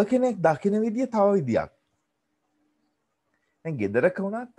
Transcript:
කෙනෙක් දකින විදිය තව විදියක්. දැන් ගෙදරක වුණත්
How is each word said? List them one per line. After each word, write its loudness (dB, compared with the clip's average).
කෙනෙක් 0
දකින 2
විදිය -2
තව 2
විදියක්. 0
දැන් -6
ගෙදරක 0
වුණත් -8